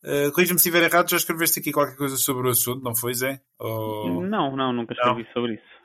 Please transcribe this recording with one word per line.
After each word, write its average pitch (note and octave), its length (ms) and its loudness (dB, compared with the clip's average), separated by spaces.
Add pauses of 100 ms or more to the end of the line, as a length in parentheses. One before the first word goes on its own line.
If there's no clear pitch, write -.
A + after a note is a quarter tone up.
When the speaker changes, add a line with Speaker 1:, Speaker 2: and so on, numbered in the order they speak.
Speaker 1:
Eh, C#3+ 260 2
corrija-me F3 260 2
se F3 120 4
estiver E3+ 160 6
errado, E3+ 240 4
já F3 80 2
escreveste E3 420 0
aqui D3+ 140 -4
qualquer C3+ 240 0
coisa C#3 180 -2
sobre B2+ 320 0
o B2+ 40 4
assunto, B2 300 0
não A#2+ 140 -4
foi, A#2+ 180 -2
Zé? C3 280 -4 (180)
Ou A2 640 -4
Speaker 2:
Não, F3+ 340 -2
não, C3 160 0
nunca A#2+ 240 -4
Speaker 1:
Não? - 80 -6
Speaker 2:
escrevi A#2+ 300 0
sobre A#2+ 220 -2
isso. - 80 -14 (200)